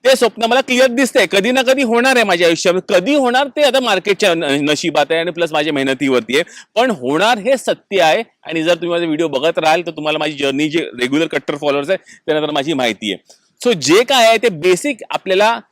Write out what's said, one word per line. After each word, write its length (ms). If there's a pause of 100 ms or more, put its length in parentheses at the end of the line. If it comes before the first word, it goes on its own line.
ते 100
स्वप्न 280
मला 180
क्लिअर 260
दिसतंय, 440
कधी 200
ना 100
कधी 220
होणार 320
आहे 100
माझ्या 220
आयुष्यामध्ये. 520
कधी 160
होणार 320
ते 140
आता 180
मार्केटच्या 540
न-, 100
नशिबात 680
आहे 100
आणि 120
प्लस 200
माझ्या 220
मेहनतीवरती 600
आहे, 80 (320)
पण 160
होणार 460
हे 200
सत्य 440
आहे. 220 (200)
आणि 200
जर 100
तुम्ही 160
माझा 160
व्हिडिओ 220
बघत 300
राहाल 240
तर 100
तुम्हाला 280
माझी 140
जर्नी, 360
जे 100
रेग्युलर 480
कट्टर 280
फॉलोअर्स 340
आहे 80 (280)
त्यांना 220
तर 40
माझी 220
माहिती 400
आहे. 100 (420)
So 140
जे 240
काय 240
आहे 100
ते 120
बेसिक 480 (120)
आपल्याला 500 (120)